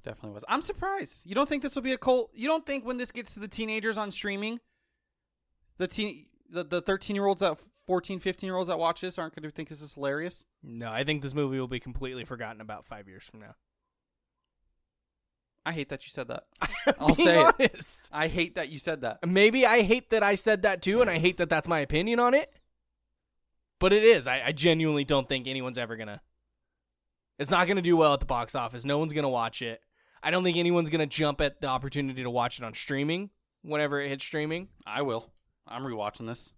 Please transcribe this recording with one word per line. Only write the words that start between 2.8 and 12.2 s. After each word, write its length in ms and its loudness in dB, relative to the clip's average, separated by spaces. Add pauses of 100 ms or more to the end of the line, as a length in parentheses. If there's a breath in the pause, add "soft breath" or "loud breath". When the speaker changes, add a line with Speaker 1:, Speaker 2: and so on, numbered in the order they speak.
Speaker 1:
when 140 -4
this 140 -6
gets 220 -10
to 60 -12
the 80 -10
teenagers 480 -4
on 140 -4
streaming, 480 -6 (1200)
the 80 -2
teen, 400 -6 (240)
the, 140 -6
the 180 -2
thirteen-year-olds 580 0
that, 180 2 (280)
fourteen, 320 -2
fifteen-year-olds 500 -4
that 100 -4
watch 220 0
this 180 -8
aren't 180 -8
gonna 140 -12
think 180 -12
this 120 -16
is 140 -14
hilarious? 500 -6 (180)
Speaker 2:
No, 280 -10
I 140 -2
think 180 -2
this 120 -6
movie 260 -2
will 80 -6
be 120 -6
completely 440 -8